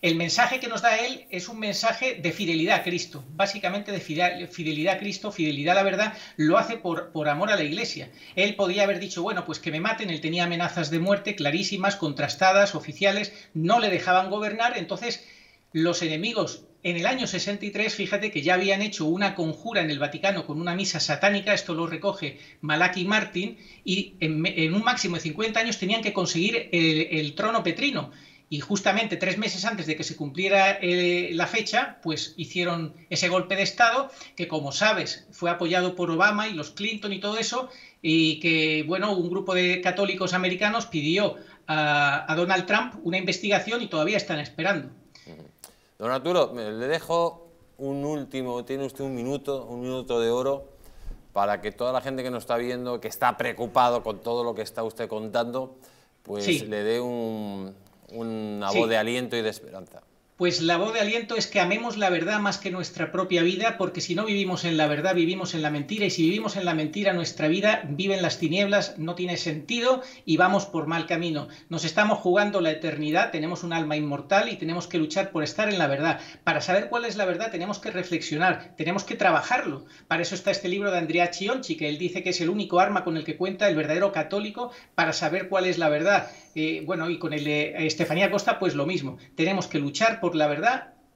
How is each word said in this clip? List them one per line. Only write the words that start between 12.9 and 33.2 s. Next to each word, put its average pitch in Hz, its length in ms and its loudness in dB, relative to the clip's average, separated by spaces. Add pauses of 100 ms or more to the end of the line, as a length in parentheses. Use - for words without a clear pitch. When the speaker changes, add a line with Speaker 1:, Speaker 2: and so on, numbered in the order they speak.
Speaker 1:
no 175 260 4
le 214 100 2
dejaban 185 400 4
gobernar. 214 480 0
Entonces, 196 480 -6 (480)
los 165 280 2
enemigos 170 640 -2 (200)
en 170 120 -2
el 170 120 0
año 254 200 0
sesenta 202 380 -4
y 202 60 -4
tres, 214 240 -2
fíjate 202 360 -2
que 151 120 -4
ya 175 100 4
habían 196 280 2
hecho 208 240 -2
una 185 300 0
conjura 175 460 -2
en 160 80 0
el 139 100 -2
Vaticano 165 460 0
con 151 160 -6
una 175 140 -2
misa 185 260 -2
satánica, 196 520 2
esto 180 200 -2
lo 165 140 -2
recoge 165 520 -4 (220)
Malachi 175 420 2
Martin, 202 540 0 (260)
y 196 380 -2
en 156 180 0
me-, 160 240 0
en 160 100 2
un 214 100 2
máximo 233 320 0
de 156 80 -4
cincuenta 214 360 -2
años 226 200 -2
tenían 214 220 0
que 208 120 -4
conseguir 175 580 0
el, 160 360 4 (120)
el 147 160 -4
trono 214 280 0
petrino. 190 480 -2 (380)
Y 143 120 -4
justamente 202 560 0
tres 185 200 -2
meses 208 280 -4
antes 175 220 -4
de 156 100 -2
que 151 80 -6
se 156 100 -8
cumpliera, 190 680 2
eh, 175 520 2
la 170 140 0
fecha, 226 540 -2
pues 156 360 -4
hicieron 170 560 -4 (160)
ese 175 180 0